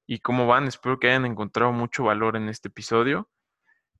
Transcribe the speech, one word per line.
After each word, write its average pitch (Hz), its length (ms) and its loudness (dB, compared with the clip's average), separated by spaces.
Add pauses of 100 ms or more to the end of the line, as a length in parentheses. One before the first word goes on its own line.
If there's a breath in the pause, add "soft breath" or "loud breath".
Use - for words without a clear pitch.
y 117 140 -8
cómo 123 260 0
van. 131 220 4
Espero 127 300 -4
que 123 100 2
hayan 131 180 2
encontrado 113 460 0
mucho 120 320 -2
valor 110 320 2
en 110 120 -4
este 107 200 -10
episodio. 117 600 -2 (720)